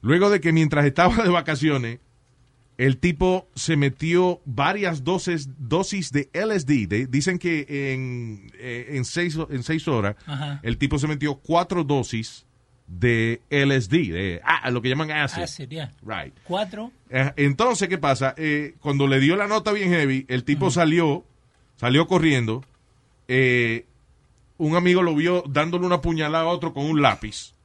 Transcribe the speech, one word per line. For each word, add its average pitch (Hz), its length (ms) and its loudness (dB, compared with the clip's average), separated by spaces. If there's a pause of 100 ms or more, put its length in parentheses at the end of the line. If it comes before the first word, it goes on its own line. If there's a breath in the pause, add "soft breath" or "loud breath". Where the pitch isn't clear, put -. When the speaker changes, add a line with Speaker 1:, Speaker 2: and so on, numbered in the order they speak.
Speaker 1:
luego 175 300 4
de 202 100 2
que 165 120 2
mientras 156 340 4
estaba 175 360 4
de 202 60 4
vacaciones, 143 680 0 (800)
el 131 180 2
tipo 180 580 0
se 160 220 -2
metió 170 720 2
varias 156 580 -2
dosis, 165 540 -2
dosis 165 540 -2
de 143 200 -2
L 214 220 -2
S 170 100 -2
D. 127 220 2
De-, 104 220 -2
dicen 151 300 0
que 147 540 -4
en, 120 640 -8
eh, 120 340 -10
en 131 120 -2
seis, 170 320 -4 (140)
en 135 140 -6
seis 160 240 -4
horas, 107 260 0 (100)
Speaker 2:
Ajá. 143 380 -8
Speaker 1:
el 117 160 -4
tipo 143 200 0
se 139 100 -2
metió 147 260 -4
cuatro 175 500 -2
dosis 123 600 -4 (400)
de 113 640 0
L 139 260 2
S 117 140 0
D, 156 80 4 (120)
de, 87 320 -4
ah, 127 280 0
lo 123 100 -2
que 120 80 -4
llaman 151 220 -2
acid. 151 320 -4
Speaker 2:
Acid, 156 260 -12
yeah. 147 240 -12 (100)
Speaker 1:
Right. 95 300 -10 (120)
Speaker 2:
Cuatro. 208 460 -6 (200)
Speaker 1:
Eh, 135 260 -2
entonces, 185 520 2
¿qué 180 100 -2
pasa? 135 400 0
Eh, 151 420 -4
cuando 139 260 0
le 135 140 4
dio 151 160 4
la 202 100 -2
nota 214 260 0
bien 202 180 0
heavy, 139 380 2
el 127 160 -2
tipo 147 220 0
Speaker 2:
Ujú. 165 80 2
Speaker 1:
salió, 160 500 2 (520)
salió 135 320 4
corriendo. 135 560 2 (640)
Eh, 123 560 2 (720)
un 160 180 -2
amigo 180 280 4
lo 170 120 2
vio 170 320 2
dándole 160 400 0
una 180 140 2
puñalada 165 440 0
a 165 40 0
otro 170 240 -2
con 143 140 -4
un 156 160 2
lápiz. 110 500 -2 (120)